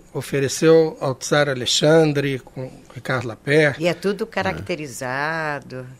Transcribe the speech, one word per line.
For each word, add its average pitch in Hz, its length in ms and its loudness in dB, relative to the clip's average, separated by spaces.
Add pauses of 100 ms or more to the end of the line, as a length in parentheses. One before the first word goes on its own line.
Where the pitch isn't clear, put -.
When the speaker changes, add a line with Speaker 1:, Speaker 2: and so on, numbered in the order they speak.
(120)
Speaker 1:
ofereceu 156 880 2
ao 139 140 -2
czar 147 340 0
Alexandre 143 960 2
com 131 260 -12 (240)
Ricardo 123 340 -4
Lapierre. 143 540 2
Speaker 2:
E 170 60 2
é 165 60 0
tudo 196 300 -4
Speaker 1:
É. - 20 -12
Speaker 2:
caracterizado. 147 1600 -6 (140)